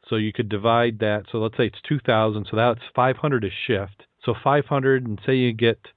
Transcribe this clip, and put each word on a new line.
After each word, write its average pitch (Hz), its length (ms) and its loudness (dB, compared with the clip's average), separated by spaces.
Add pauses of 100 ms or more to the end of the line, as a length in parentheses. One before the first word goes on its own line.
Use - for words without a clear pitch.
So 117 80 -2
you 107 160 0
could 110 160 -4
divide 113 520 0
that. 104 300 0
So 120 80 -6
let's 110 200 -4
say 120 80 2
it's - 200 -8
two 147 140 -2
thousand, 110 500 0
so 107 60 -4
that's 117 240 2 (160)
five 127 220 2
hundred 131 260 0
a 92 60 -4 (160)
shift. 98 380 -4 (200)
So 117 180 -2
five 139 220 2
hundred, 135 420 0
and 104 200 -6
say 135 80 2
you 123 180 2
get 113 260 2 (180)